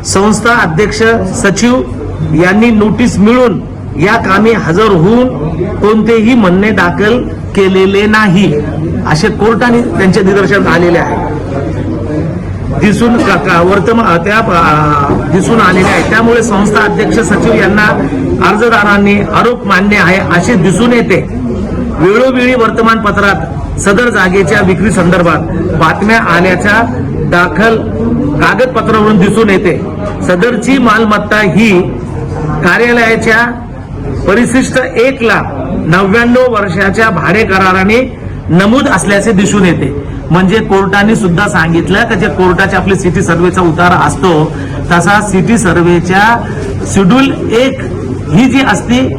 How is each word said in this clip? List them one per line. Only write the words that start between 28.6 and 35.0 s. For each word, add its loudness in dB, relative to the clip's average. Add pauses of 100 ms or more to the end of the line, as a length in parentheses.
दिसून 2
येते. 0 (520)
सदरची 0
मालमत्ता 0
ही 2 (840)
कार्यालयाच्या 0 (840)
परिशिष्ट 0
एक -2